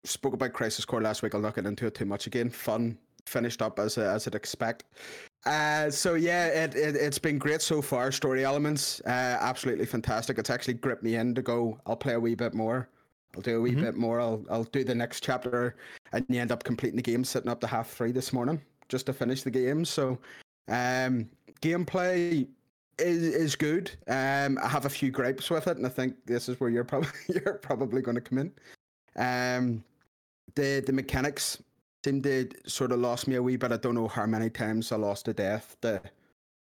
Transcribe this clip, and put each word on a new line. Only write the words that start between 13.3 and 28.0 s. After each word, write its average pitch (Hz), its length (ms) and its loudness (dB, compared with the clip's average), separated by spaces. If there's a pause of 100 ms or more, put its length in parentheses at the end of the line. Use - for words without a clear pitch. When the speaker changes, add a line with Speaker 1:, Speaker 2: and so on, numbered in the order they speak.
Speaker 1:
I'll 92 60 -10
do 117 160 0
a 117 40 2
wee 123 100 2
Speaker 2:
Mm-hmm. 135 100 2
Speaker 1:
bit 208 140 0
more. 117 260 0
I'll, 113 300 -2
I'll 113 140 0
do 135 180 -2
the 127 100 0
next 120 300 -4
chapter." 123 520 0 (360)
And 120 180 0
you 123 100 2
end 120 120 0
up 120 120 -2
completing 117 340 -2
the 127 40 0
game, 123 220 0
sitting 120 260 -2
up 117 120 -2
to 117 60 -2
half 113 220 -2
three 117 220 -2
this 127 220 -2
morning 135 280 0 (280)
just 127 180 -2
to 131 60 -2
finish 131 300 -2
the 135 60 -4
game. 131 360 2
So, 131 340 0 (480)
um, 123 600 2 (340)
gameplay 175 840 2 (540)
is, 170 240 4
is 160 320 2
good. 165 340 0 (180)
Um, 139 540 2
I - 60 -2
have 131 180 0
a 139 40 2
few 139 200 0
gripes 131 400 0
with 156 180 0
it, 175 100 0
and - 80 -2
I 127 40 0
think 127 260 -2 (100)
this 120 220 0
is 127 120 -4
where 127 100 2
you're 120 140 2
prob-, 143 240 0 (100)
<laughs> - 100 -10
you're 185 280 0
probably 127 480 0